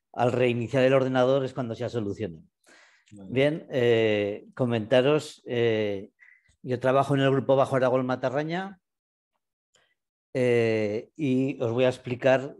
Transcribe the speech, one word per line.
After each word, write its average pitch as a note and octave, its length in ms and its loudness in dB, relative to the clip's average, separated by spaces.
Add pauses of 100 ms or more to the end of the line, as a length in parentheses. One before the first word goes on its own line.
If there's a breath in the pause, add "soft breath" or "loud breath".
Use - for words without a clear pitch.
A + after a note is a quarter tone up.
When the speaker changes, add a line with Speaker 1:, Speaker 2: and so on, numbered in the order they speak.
(140)
Speaker 1:
Al A#2+ 180 0
reiniciar A#2+ 520 0
el C3 100 4
ordenador C3 500 2
es B2+ 100 -8
cuando A#2 220 -6
se A#2 140 -6
soluciona. G2 500 -6 (720 soft breath)
Speaker 2:
Vale. G2 200 -20
Speaker 1:
Bien, C#3+ 400 0
eh, A2 720 2 (100)
comentaros, B2+ 920 0
eh, A2 640 -2 (500 soft breath)
yo B2 180 -6
trabajo C3+ 360 2
en C3+ 60 0
el C3+ 100 2
Grupo C3+ 240 2
Bajo C3+ 200 2
Aragón C3 300 2
Matarraña, D3+ 760 -6 (1600)
eh, A2+ 800 0
y C3+ 440 -2
os A#2+ 120 -2
voy B2+ 140 2
a B2+ 40 4
explicar, B2+ 720 -2